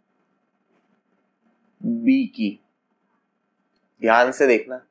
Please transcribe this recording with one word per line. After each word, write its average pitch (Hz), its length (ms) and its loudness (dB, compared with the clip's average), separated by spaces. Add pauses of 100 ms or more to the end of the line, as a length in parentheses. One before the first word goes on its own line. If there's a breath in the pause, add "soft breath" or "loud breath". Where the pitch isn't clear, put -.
(1800)
बी 117 420 0
की। 107 220 -6 (1500)
ध्यान 117 300 4
से 139 140 0
देखना, 127 300 0 (140)